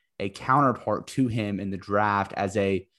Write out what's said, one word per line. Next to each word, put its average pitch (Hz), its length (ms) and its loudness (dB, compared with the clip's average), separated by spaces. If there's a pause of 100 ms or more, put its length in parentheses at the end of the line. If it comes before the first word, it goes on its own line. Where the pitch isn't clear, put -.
(200)
a 101 100 -4
counterpart 127 800 0
to 131 200 0
him 107 320 -2
in 98 100 -4
the 95 80 -6
draft 101 580 0
as 101 220 -2
a 98 300 0 (120)